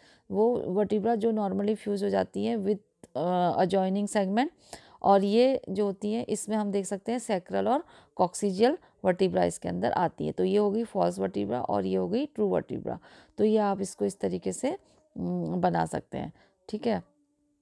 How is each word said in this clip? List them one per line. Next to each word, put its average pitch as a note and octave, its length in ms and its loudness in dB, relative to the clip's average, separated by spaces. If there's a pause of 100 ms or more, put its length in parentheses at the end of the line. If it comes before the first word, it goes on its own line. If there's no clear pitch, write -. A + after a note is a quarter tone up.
(320)
वो A3 280 2
वर्टिब्रा G#3 560 0
जो A3+ 160 0
normally G3+ 440 0
फ्यूज G3+ 280 -4
हो G3+ 60 0
जाती G3 360 -2
हैं A#3 120 0
with, G3 220 0 (360)
अ, F3 480 2
adjoining F#3+ 500 0
segment। G#3 360 0 (540)
और G3 200 6
ये A#3+ 460 4
जो G3+ 160 0
होती G3+ 280 -4
हैं A#3 120 -4
इसमें G#3+ 320 -4
हम G#3 140 -2
देख G3 140 0
सकते G3+ 260 -6
हैं B3 80 -2
sacral G3 480 -2
और C#4 180 0 (360)
coccygeal G3+ 560 2 (280)
vertebra F3+ 380 2
इसके F3 260 -2
अंदर F3+ 220 0
आती - 340 0
है। D3+ 60 -2
तो F#3 120 -2
ये F#3+ 140 2
हो G#3 140 2
गई A3+ 120 -2
फॉल्स F#3 360 0
वर्टिब्रा G3 420 -2
और - 240 -2
ये F#3+ 100 0
हो F#3 120 0
गई A#3+ 180 0
ट्रू G#3+ 220 -2
वर्टिब्रा। - 520 -2 (380)
तो G#3 80 2
ये G#3+ 120 4
आप G3+ 240 0
इसको G3 240 -4
इस G3 140 -4
तरीके F#3 320 -4
से, D4 260 -4 (400)
उम, F3 440 -4
बना E3+ 240 2
सकते - 320 -8
हैं, - 160 -8 (360)
ठीक A3+ 180 -4
है। F#3+ 160 -2 (580)